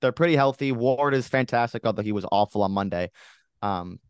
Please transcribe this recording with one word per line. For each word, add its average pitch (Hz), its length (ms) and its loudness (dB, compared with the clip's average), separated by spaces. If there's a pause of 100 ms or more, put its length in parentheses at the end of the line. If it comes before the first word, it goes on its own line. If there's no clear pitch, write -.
they're 131 100 2
pretty 165 240 2
healthy. 139 340 2
Ward 131 440 0
is 131 120 0
fantastic, 120 600 0
although 107 160 0
he 107 100 -2
was 98 180 -4
awful 101 320 2
on 98 100 0
Monday. 90 380 -2 (520)
Um, 90 480 -6